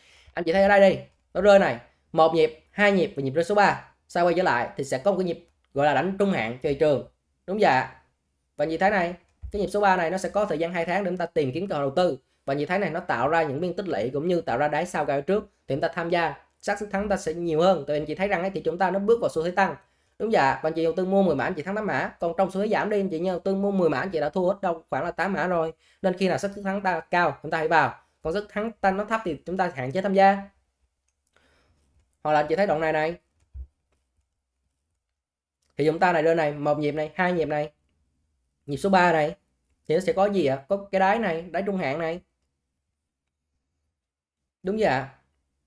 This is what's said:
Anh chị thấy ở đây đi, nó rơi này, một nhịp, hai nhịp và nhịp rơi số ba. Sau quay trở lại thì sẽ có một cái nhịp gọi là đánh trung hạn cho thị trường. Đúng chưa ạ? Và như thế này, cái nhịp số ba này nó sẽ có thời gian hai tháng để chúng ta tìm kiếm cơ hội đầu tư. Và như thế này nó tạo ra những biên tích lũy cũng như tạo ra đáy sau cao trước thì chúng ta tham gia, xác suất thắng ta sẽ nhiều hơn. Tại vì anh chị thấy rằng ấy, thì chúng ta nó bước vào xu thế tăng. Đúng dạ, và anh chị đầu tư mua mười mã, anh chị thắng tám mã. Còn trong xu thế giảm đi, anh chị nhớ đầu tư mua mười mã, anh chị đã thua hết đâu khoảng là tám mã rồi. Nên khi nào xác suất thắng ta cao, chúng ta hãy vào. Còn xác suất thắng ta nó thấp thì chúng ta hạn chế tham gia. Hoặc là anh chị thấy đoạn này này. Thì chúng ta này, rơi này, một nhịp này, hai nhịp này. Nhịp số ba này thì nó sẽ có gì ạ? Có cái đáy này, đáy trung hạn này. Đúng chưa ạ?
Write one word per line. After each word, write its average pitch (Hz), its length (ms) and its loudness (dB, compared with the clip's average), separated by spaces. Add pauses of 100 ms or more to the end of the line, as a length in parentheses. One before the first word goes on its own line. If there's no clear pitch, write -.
(340)
Anh 175 100 -6
chị 165 100 0
thấy 196 80 6
ở 196 60 6
đây 196 240 8
đi, 139 80 -2 (340)
nó 185 80 -2
rơi 196 180 8
này, 139 200 0 (320)
một 160 220 4
nhịp, 156 380 2
hai 202 200 4
nhịp 175 240 2
và 139 80 -6
nhịp 135 80 -2
rơi 165 120 0
số 208 120 0
ba. 180 320 4 (200)
Sau 175 180 0
quay 170 120 2
trở 180 60 2
lại 120 340 0
thì 143 60 -4
sẽ 131 140 -4
có 196 140 0
một 185 60 0
cái 185 80 -2
nhịp - 220 -6 (260)
gọi 143 120 2
là 147 80 4
đánh 175 260 0
trung 196 120 2
hạn 120 320 -4
cho 156 60 0
thị 139 60 0
trường. 147 320 2 (400)
Đúng 202 120 -4
chưa 196 60 4
ạ? 131 360 0 (540)
Và 147 100 -2
như 160 120 -4
thế 190 120 2
này, 180 240 -2 (380)
cái 208 100 -4
nhịp 180 60 -2
số 208 140 -2
ba 190 160 4
này 165 120 -2
nó 185 80 -4
sẽ 175 120 -4
có 202 160 -2
thời 170 120 -4
gian 165 160 -4
hai 170 120 -2
tháng 180 180 -2
để 180 80 -4
chúng 185 60 -6
ta 175 80 -4
tìm 147 280 -2
kiếm 185 140 -6
cơ 185 80 -4
hội 143 80 -2
đầu 135 120 -4
tư. 175 220 2 (280)
Và 139 80 -2
như 143 120 -2
thế 180 120 -2
này 190 120 -2
nó 160 100 -6
tạo 127 300 -2
ra 165 140 2
những 147 180 -4
biên 180 120 -4
tích - 140 -8
lũy 117 260 -4
cũng 147 140 -4
như 170 140 0
tạo 120 160 -4
ra 147 100 2
đáy 151 180 -2
sau 160 200 -4
cao 143 160 -2
trước 202 220 -2 (240)
thì 135 80 -2
chúng 151 60 -4
ta 165 60 -2
tham 170 220 -4
gia, 170 240 0 (280)
xác 208 180 -4
suất 208 120 -10
thắng 202 180 -4
ta 190 80 0
sẽ 160 160 -6
nhiều 170 280 -2
hơn. 175 260 4
Tại 147 80 -2
vì 147 60 -2
anh 151 40 -6
chị 147 100 -6
thấy 185 120 -2
rằng 185 140 -2
ấy, 190 80 -2
thì - 120 -8
chúng 175 160 -4
ta 185 140 0
nó 190 80 -2
bước 233 220 2
vào 147 80 0
xu 160 140 -4
thế 175 80 -2
tăng. 185 240 0 (440)
Đúng 214 120 -2
dạ, 135 320 2
và 160 60 0
anh 160 40 -6
chị 165 100 -2
đầu 165 140 0
tư 185 80 -2
mua 196 180 2
mười 165 120 2
mã, 127 80 -2
anh 165 100 -2
chị 151 100 -8
thắng 196 120 -6
tám 214 120 -4
mã. 156 320 -4
Còn 170 180 -2
trong 190 140 0
xu 190 100 -4
thế 208 60 -2
giảm 196 220 0
đi, 208 100 0
anh 196 100 -2
chị 160 100 -4
nhớ 185 120 -2
đầu 170 80 -4
tư 196 160 -2
mua 202 160 -2
mười 180 180 2
mã, 135 100 -2
anh 185 100 -4
chị 165 100 -4
đã 147 100 -2
thua 180 180 -2
hết 190 140 -2
đâu 170 280 -4
khoảng 139 140 -4
là 175 80 -6
tám 190 220 -4
mã 160 140 -2
rồi. 165 260 -2 (280)
Nên 180 160 -2
khi 190 100 0
nào 160 100 0
xác 196 180 -4
suất 202 100 -10
thắng 196 160 -4
ta 180 180 -2
cao, 175 420 0
chúng 156 100 -8
ta 165 60 -2
hãy 160 100 -2
vào. 151 280 4 (260)
Còn 160 120 -6
xác 202 60 -2
suất 208 100 -12
thắng 220 220 -6 (100)
ta 190 100 2
nó 202 140 -2
thấp 220 200 -4
thì 151 200 -4
chúng 180 120 -6
ta 180 180 -2
hạn 131 160 -6
chế 185 100 -4
tham 196 120 -2
gia. 196 240 6 (1900)
Hoặc 151 100 0
là 151 60 4
anh 151 100 0
chị 160 60 0
thấy 196 120 0
đoạn 156 120 0
này 160 140 0
này. 156 220 -2 (2500)
Thì 143 80 0
chúng 160 140 0
ta 180 140 4
này, 156 100 2
rơi 165 120 4
này, 151 180 0
một 147 240 -2
nhịp 147 140 -2
này, 151 240 -4
hai 180 180 -2
nhịp 160 140 -2
này. 151 240 -4 (960)
Nhịp 143 120 -6
số 196 120 -2
ba 180 240 4
này 156 220 0 (520)
thì 151 80 0
nó 180 60 2
sẽ 165 120 -2
có 190 120 2
gì 196 200 0
ạ? 135 220 -2
Có 196 100 -2 (140)
cái 190 80 0
đáy 196 200 2
này, 170 220 -4
đáy 185 240 -6
trung 196 120 -4
hạn 151 220 -4
này. 165 220 -6 (2500)
Đúng 196 140 -4
chưa 214 80 0
ạ? 131 240 0 (580)